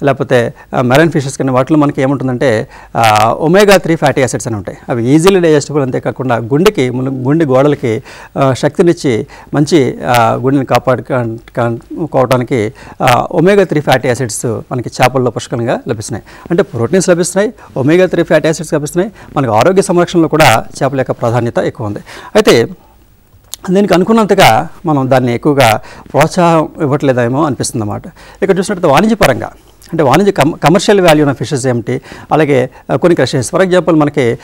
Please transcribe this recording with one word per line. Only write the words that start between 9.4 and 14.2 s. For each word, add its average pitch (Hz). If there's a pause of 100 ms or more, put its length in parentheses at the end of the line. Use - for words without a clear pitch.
మంచి, 147
ఆ, 123
గుండెని 131
కాపాడుకోవడానికి, 123 (300)
ఆ, 123
ఒమేగా 185
త్రీ 151
ఫ్యాటీ 135
యాసిడ్స్ 123